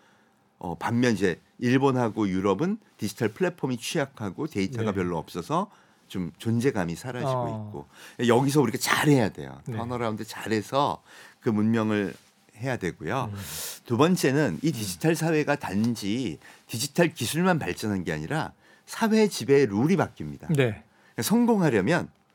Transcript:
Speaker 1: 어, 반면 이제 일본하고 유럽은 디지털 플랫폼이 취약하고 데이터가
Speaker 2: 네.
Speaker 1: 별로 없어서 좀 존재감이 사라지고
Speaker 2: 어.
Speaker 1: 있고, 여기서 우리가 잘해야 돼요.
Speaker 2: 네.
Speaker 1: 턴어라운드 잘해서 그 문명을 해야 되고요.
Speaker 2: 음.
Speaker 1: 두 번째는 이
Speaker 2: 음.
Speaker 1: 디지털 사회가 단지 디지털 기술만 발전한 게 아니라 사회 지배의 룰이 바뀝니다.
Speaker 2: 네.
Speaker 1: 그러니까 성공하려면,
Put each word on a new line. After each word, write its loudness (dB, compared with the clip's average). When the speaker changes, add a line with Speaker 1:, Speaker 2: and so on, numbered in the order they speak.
Speaker 1:
어, -8
반면 0
이제 0
일본하고 2
유럽은 0
디지털 -4
플랫폼이 -4
취약하고 -6
데이터가 -2
Speaker 2:
네. -6
Speaker 1:
별로 -2
없어서 -4
좀 -6
존재감이 -2
사라지고 -6
Speaker 2:
어. -4
Speaker 1:
있고, 0
여기서 4
우리가 0
잘해야 4
돼요. -12
Speaker 2:
네. -8
Speaker 1:
턴어라운드 -4
잘해서 -2
그 -2
문명을 2
해야 -4
되고요. -6
Speaker 2:
음. -10
Speaker 1:
두 -2
번째는 2
이 -2
Speaker 2:
음. 2
Speaker 1:
디지털 -2
사회가 0
단지 -2
디지털 0
기술만 0
발전한 -2
게 -4
아니라 -4
사회 2
지배의 4
룰이 2
바뀝니다. -4
Speaker 2:
네. 2
Speaker 1:
그러니까 -4
성공하려면, 2